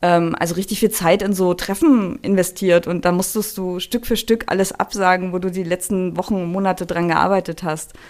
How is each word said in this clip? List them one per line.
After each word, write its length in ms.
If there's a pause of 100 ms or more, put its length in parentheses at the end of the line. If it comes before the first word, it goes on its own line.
Ähm, 360
also 140
richtig 260
viel 120
Zeit 320
in 100
so 220
Treffen 680
investiert. 640
Und 200
da 60
musstest 460
du 220
Stück 260
für 100
Stück 300
alles 280
absagen, 600
wo 60
du 100
die 140
letzten 540
Wochen 180
und 160
Monate 340
dran 220
gearbeitet 560
hast. 300 (160)